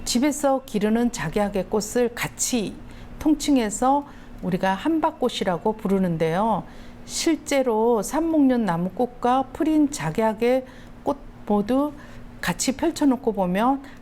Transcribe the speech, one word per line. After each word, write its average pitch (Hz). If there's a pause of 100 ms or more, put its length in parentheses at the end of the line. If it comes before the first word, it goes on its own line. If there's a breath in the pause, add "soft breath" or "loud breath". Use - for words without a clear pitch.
집에서 269
기르는 220
작약의 196
꽃을 233
같이 - (420 loud breath)
통칭해서 277 (360 loud breath)
우리가 185
한박꽃이라고 233
부르는데요. 185 (460 loud breath)
실제로 240
삼목련 277
나무꽃과 240 (100)
풀인 311
작약의 220 (360 loud breath)
꽃 277 (300)
모두 233 (480 loud breath)
같이 208
펼쳐놓고 277
보면 202 (200 loud breath)